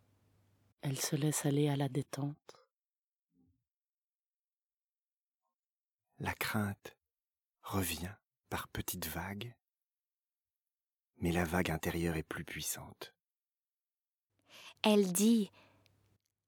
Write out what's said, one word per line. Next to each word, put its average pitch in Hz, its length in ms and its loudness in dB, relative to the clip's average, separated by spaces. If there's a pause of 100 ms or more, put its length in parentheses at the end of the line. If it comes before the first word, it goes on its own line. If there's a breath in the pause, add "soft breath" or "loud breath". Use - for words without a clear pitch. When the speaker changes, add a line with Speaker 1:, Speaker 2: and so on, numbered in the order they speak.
(800)
Speaker 1:
Elle 135 180 -2
se - 160 -2
laisse 147 300 0
aller 147 240 4
à 139 60 2
la 139 140 2
détente. 143 760 -6 (3500)
Speaker 2:
La 95 140 -4
crainte - 640 -4 (680)
revient 90 520 -4 (340)
par - 200 -6
petites 90 380 -6
vagues, 101 460 -8 (1600)
mais 85 140 2
la 87 120 2
vague 82 260 0
intérieure 82 460 0
est 78 80 -2
plus - 220 -10
puissante. - 680 -10 (1700 loud breath)
Speaker 3:
Elle 208 300 6
dit : « 208 400 6 (960 soft breath)